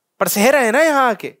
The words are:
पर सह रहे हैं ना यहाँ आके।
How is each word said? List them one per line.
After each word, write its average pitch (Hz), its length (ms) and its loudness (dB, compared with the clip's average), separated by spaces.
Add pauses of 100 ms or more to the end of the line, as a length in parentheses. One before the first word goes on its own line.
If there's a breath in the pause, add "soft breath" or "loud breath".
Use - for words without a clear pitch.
(200)
पर 196 80 -2
सह 214 240 2
रहे 277 140 0
हैं 220 60 0
ना 269 100 0
यहाँ 285 280 0
आके। 151 300 -8